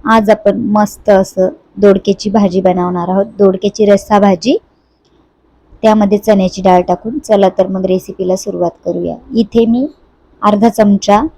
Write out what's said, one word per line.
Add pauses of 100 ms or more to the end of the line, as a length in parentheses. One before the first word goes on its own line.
आज
आपण
मस्त
असं (280)
दोडक्याची
भाजी
बनवणार
आहोत,
दोडक्याची
रस्सा
भाजी. (1200)
त्यामध्ये
चण्याची
डाळ
टाकून.
चला
तर
मग
रेसिपीला
सुरुवात (140)
करूया. (200)
इथे
मी (540)
अर्धा
चमचा (100)